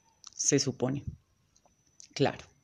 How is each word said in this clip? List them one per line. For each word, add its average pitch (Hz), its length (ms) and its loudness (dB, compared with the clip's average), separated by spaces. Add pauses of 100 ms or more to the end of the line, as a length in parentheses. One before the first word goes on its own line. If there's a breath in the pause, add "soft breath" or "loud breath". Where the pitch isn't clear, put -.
(340)
se - 240 2
supone, 131 460 -2 (1080)
claro, - 300 0 (200)